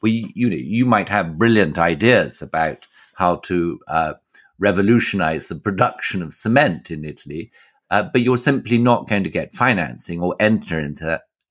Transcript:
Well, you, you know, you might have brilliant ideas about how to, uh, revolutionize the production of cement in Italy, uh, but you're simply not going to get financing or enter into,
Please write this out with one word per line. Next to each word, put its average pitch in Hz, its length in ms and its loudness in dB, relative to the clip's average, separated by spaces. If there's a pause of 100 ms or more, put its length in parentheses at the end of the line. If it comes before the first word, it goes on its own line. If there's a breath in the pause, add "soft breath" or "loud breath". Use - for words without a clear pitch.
Well, 113 100 2
you, 113 220 -2
you 120 160 0
know, 95 60 -2
you 90 300 0
might 107 240 2
have 90 280 -2
brilliant 101 400 4
ideas 85 640 2
about 78 460 -4 (280 soft breath)
how 90 220 2
to, 85 500 -2
uh, 78 260 -2 (460 soft breath)
revolutionize 98 880 0
the - 80 -10
production 95 680 -2
of 78 120 -10
cement 117 580 0
in 78 120 -8
Italy, 76 480 -12 (380 soft breath)
uh, 101 140 0
but 123 180 0
you're 123 160 2
simply 120 400 0
not 120 320 2
going 101 140 0
to 82 60 -4
get 78 240 -6
financing 87 680 -2
or 87 180 -2
enter 107 400 0
into, 78 400 -6 (320)